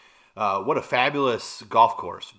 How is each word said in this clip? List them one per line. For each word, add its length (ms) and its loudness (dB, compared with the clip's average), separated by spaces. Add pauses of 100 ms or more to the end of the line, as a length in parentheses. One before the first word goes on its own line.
(380)
uh, 240 0
what 160 0
a 60 -4
fabulous 800 -2
golf 340 4
course. 420 -12